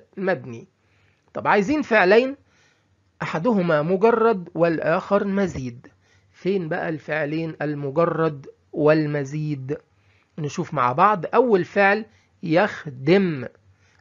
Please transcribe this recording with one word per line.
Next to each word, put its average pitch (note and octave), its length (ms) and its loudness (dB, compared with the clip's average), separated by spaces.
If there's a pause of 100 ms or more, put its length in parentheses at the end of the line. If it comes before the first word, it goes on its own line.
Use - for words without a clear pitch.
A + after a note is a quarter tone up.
(160)
مبني. C3+ 520 -6 (680)
طب - 140 -6
عايزين G#3+ 340 2
فعلين، A#3 540 4 (840)
أحدهما E3+ 600 0
مجرد G#3 720 2
والآخر E3+ 720 0
مزيد. C#3+ 600 -4 (460)
فين F3+ 360 -4
بقى E3+ 200 -4
الفعلين D#3 760 -4
المجرد D3+ 840 -2 (260)
والمزيد؟ D3 1080 0 (600)
نشوف D3+ 360 -8
مع B2 180 2
بعض. F#3 320 2 (100)
أول A3 300 2
فعل G3+ 420 0 (360)
يخدم، D#3+ 1080 0 (520)